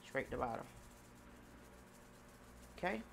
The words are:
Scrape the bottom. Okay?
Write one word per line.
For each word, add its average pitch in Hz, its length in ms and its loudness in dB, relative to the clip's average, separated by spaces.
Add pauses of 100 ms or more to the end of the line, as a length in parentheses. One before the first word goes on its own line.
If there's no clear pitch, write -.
Scrape - 240 4
the 123 60 4
bottom. 123 300 6 (2000)
Okay? 214 240 6 (120)